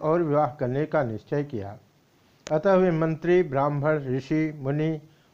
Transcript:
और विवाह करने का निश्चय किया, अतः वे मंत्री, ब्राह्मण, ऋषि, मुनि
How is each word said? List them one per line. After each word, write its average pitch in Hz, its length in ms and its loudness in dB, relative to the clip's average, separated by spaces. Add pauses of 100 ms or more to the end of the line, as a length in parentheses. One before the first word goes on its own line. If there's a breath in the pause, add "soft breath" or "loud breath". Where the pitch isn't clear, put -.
और 160 200 2
विवाह 151 260 2
करने 139 380 -4
का 151 180 -2
निश्चय 123 400 -4
किया, 107 340 -10 (760 soft breath)
अतः 185 240 4
वे 185 160 4
मंत्री, 165 520 2
ब्राह्मण, 147 540 0
ऋषि, 147 580 -2
मुनि 151 460 -2 (320 soft breath)